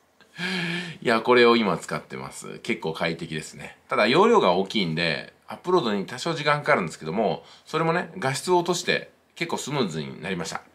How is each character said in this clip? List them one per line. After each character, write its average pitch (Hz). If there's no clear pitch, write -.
<laughs> 175
い -
や、 113
こ 123
れ 120
を 117
今 101
使 -
っ 73
て 67
ま 67
す。 -
結 -
構 80
快 85
適 78
で 78
す -
ね。 -
た 139
だ、 110
容 165
量 226
が 101
大 92
き 104
い 92
ん 80
で、 78
ア -
ッ 107
プ 175
ロ 185
ー -
ド 110
に 98
多 127
少 170
時 147
間 147
か 147
か 151
る 113
ん 87
で -
す -
け 80
ど 80
も、 95
そ -
れ 165
も 165
ね、 180
画 135
質 -
を 180
落 175
と 180
し 170
て、 -
結 -
構 104
ス -
ム 147
ー 117
ズ 80
に 67
な 82
り 95
ま 87
し 80
た。 -